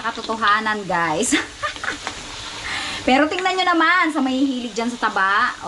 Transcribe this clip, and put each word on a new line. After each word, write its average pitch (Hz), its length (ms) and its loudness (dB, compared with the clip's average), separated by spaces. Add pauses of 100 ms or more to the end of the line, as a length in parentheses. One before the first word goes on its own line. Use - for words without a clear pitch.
katotohanan, 220 800 0
guys. 170 480 2
<laughs> - 1700 -6
Pero 269 200 6
tingnan 370 320 0
nyo 359 160 4
naman, 330 400 4
sa 277 80 0
mahihilig 254 480 0
dyan 233 160 -2
sa 240 240 -2
taba, 202 400 2 (160)